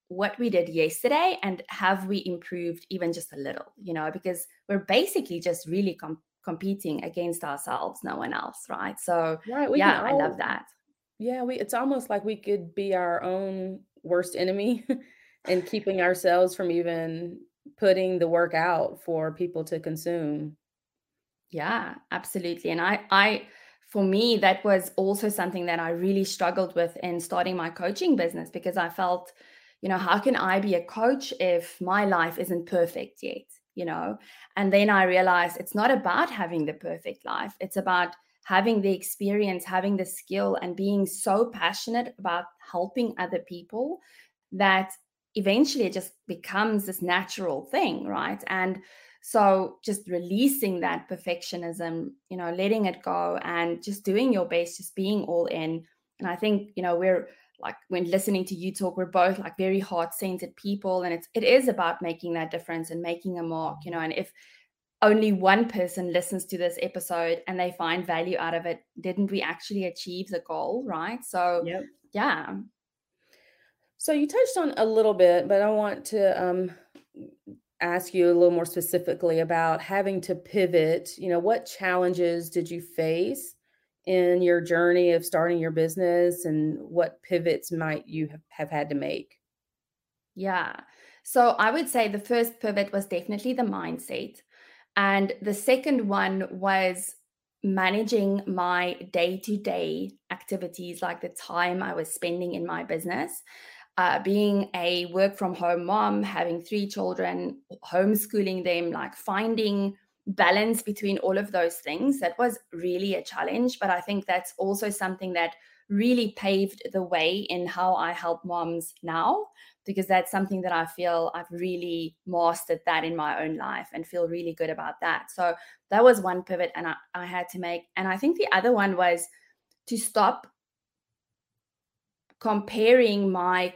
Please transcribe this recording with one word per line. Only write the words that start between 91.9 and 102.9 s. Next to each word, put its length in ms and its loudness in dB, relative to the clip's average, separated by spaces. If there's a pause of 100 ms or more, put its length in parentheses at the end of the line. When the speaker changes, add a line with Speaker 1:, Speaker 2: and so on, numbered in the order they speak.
Speaker 1:
the 120 -4
first 400 0
pivot 320 -2
was 140 -2
definitely 480 -4
the 100 0
mindset. 800 -6 (540)
And 460 4
the 120 -2
second 540 2
one 440 0
was 640 0 (480)
managing 840 2
my 480 0 (180)
day-to-day 1000 -2 (200)
activities, 720 -8
like 200 -6
the 80 -8
time 520 -2
I 120 -4
was 200 -6
spending 420 -4
in 100 -4
my 180 -4
business. 580 -4 (560)